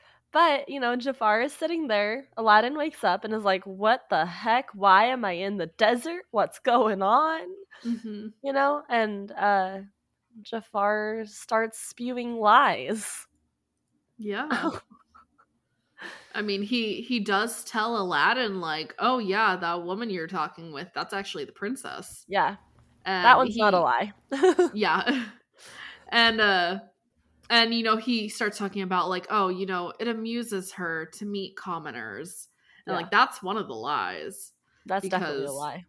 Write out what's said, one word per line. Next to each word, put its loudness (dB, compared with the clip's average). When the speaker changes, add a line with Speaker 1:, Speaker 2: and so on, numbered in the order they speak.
Speaker 1:
but, 4
you -8
know, 0
Jafar 0
is -2
sitting -4
there. 0
Aladdin 6
wakes -4
up 2
and -6
is -4
like, 2
"What 0
the 2
heck? 0
Why 8
am -2
I -2
in -4
the -2
desert? 0
What's 0
going 4
on?" 4
Speaker 2:
Mm-hmm. -6
Speaker 1:
You -4
know, 2
and, -2
uh, 2
Jafar -2
starts -2
spewing -6
lies. 2
Speaker 2:
Yeah. -4
Speaker 1:
<laughs> -12
Speaker 2:
I -4
mean, -2
he, -2
he -2
does 0
tell -2
Aladdin, 0
like, -6
"Oh, 2
yeah, 0
that -4
woman -6
you're -6
talking -8
with, -10
that's -8
actually -8
the -12
princess." -10
Speaker 1:
Yeah. 2
Speaker 2:
And 0
Speaker 1:
That 10
one's 2
not 4
a 6
Speaker 2:
he 4
Speaker 1:
lie. 2
<laughs> -10
Speaker 2:
Yeah. 0
<laughs> -20
And, 4
uh, 2
and, 4
you 0
know, 4
he -2
starts -4
talking -4
about, 0
like, -4
"Oh, 2
you -4
know, -4
it -6
amuses -4
her -6
to -12
meet -8
commoners." -10
And, -4
Speaker 1:
Yeah. -2
Speaker 2:
like, -8
that's 2
one -4
of -4
the -10
lies. -6
Speaker 1:
That's -2
definitely -2
a -4
Speaker 2:
Because -8
Speaker 1:
lie. -8